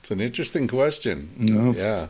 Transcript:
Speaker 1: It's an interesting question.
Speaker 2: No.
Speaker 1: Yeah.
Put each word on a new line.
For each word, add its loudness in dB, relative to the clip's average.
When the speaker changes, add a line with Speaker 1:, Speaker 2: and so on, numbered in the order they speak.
Speaker 1:
It's -12
an -2
interesting -2
question. 0
Speaker 2:
No. 4
Speaker 1:
Yeah. -2